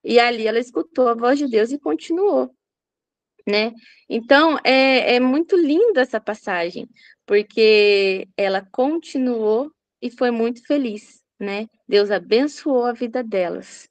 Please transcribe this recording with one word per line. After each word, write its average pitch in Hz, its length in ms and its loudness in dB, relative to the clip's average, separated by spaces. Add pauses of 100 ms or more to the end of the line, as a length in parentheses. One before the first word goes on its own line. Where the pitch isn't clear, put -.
E 240 160 2
ali 233 280 0
ela 220 100 -2
escutou 254 500 -2
a 233 60 0
voz 240 240 0
de 285 100 -4
Deus 226 240 0
e 285 60 -6
continuou, 330 720 -2 (960)
né? 214 260 -2 (360)
Então, 277 540 2
é, 262 540 2
é - 20 2
muito 285 360 0
linda 339 460 2
essa 240 180 -4
passagem, 180 720 -8 (380)
porque 208 1000 2 (100)
ela 196 340 -2
continuou 254 1000 -2 (280)
e 240 120 -10
foi 247 180 -2
muito 233 340 -2
feliz, 247 600 -6 (160)
né? 202 280 -8 (200)
Deus 202 240 2
abençoou 240 760 0
a 240 80 -2
vida 240 300 -6
delas. 185 680 -6